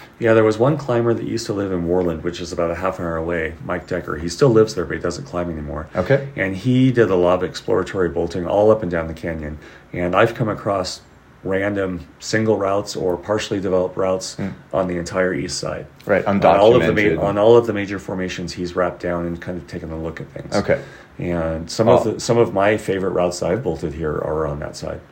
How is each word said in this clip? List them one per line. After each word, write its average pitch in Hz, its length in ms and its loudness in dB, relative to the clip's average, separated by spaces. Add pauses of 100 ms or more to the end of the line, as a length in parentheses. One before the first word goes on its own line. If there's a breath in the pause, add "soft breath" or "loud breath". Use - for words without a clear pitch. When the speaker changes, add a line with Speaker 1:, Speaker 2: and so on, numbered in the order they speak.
(200 loud breath)
Speaker 1:
Yeah, 117 140 4
there 113 100 6
was 107 160 2
one 135 180 4
climber 120 360 0
that 113 120 -4
used 110 220 -4
to 110 60 -2
live 98 180 -4
in 87 160 -2
Worland, 85 360 0
which 85 180 -6
is 85 120 -10
about 85 180 -2
a 85 40 -4
half 92 240 -4
an 90 60 -6
hour 82 120 -4
away, 80 360 -4 (120)
Mike 90 220 -6
Decker. 85 300 -6
He 80 120 -6
still 131 200 4
lives 110 260 4
there, 90 100 -4
but 85 120 -6
he 80 40 -12
doesn't 87 240 -6
climb 87 240 -6
anymore. 76 460 -8
Speaker 2:
Okay. - 320 2 (100)
Speaker 1:
And 95 200 -2
he 127 340 4
did 117 180 4
a 98 60 2
lot 90 200 4
of 90 80 -2
exploratory 92 640 -2
bolting 85 360 -4
all 104 240 4
up 110 120 4
and 90 100 -4
down 82 160 -2
the 80 60 -8 (120)
canyon. 78 320 -8 (360 loud breath)
And 87 220 -2
I've 110 200 4
come 113 140 -2
across 98 520 -4 (420)
random 95 560 -2 (200)
single 110 380 0
routes 98 380 -2
or 90 220 -2
partially 107 420 -2
developed 92 380 0
routes 95 420 -2
Speaker 2:
Mm. 98 140 -6 (200)
Speaker 1:
on 92 140 2
the 90 100 -2
entire 92 360 0
east - 260 -4
side. 80 260 -6 (200)
Speaker 2:
Right, 92 200 4
Speaker 1:
On 101 200 2
all 98 300 8
of 82 100 4
the - 80 4
ma-, 104 80 2
Speaker 2:
undocumented. 101 220 2
Speaker 1:
on 101 140 0
all 113 200 8
of 117 100 4
the 110 60 0
major 101 260 -4
formations, 92 540 -6
he's 87 240 -6
wrapped 87 240 0
down 87 240 -4
and 85 160 -6
kind 92 160 -8
of 82 100 -12
taken 85 240 -10
a 80 60 -8
look 80 240 -8
at 73 80 -14
things. - 260 -8
Speaker 2:
Okay. 95 240 0 (400 loud breath)
Speaker 1:
And 82 500 -4
some 113 200 0
of 90 160 6
Speaker 2:
Well 107 100 -2
Speaker 1:
the, - 40 -8
some 117 180 0
of 117 160 4
my 101 240 2
favorite 95 340 -2
routes 87 300 0
that 87 100 0
I've 90 120 0
bolted 80 300 -4
here 78 200 -4
are 78 340 -2
on 73 120 -6
that - 160 -10
side. - 240 -10 (120)